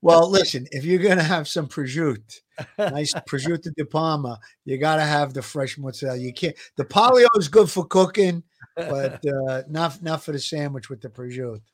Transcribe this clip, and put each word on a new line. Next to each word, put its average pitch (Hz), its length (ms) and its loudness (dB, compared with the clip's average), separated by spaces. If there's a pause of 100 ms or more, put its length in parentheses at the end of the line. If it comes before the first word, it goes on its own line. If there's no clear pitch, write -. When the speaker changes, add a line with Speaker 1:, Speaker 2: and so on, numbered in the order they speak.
Speaker 1:
Well, 170 280 8
listen, 170 420 2
if 135 120 -8
you're 175 180 2
gonna 185 200 4
have 156 260 0
some 151 200 -6
prosciutto, 135 720 -6 (480)
nice 147 260 -4
Speaker 2:
<laughs> 165 140 -12
Speaker 1:
prosciutto 160 460 -4
di 151 100 -6
Parma, 151 540 -2 (260)
you 131 140 -4
gotta 156 260 0
have 147 300 0
the 131 80 -6
fresh 139 360 -8
mozzarella. 131 400 -8
You 123 140 -8
can't, - 240 -6 (200)
the 139 80 -2
palio 240 520 6
is 165 120 0
good 202 220 6
for 185 160 -4
cooking, 185 560 2 (340)
but, 139 420 -4
Speaker 2:
<laughs> - 80 -8
Speaker 1:
uh, 135 420 -4
not, 160 340 -4
not 160 200 -6
for 156 100 -8
the 143 60 -6
sandwich 139 520 -8
with 123 100 -14
the 127 80 -14
prosciutto. 123 520 -12 (140)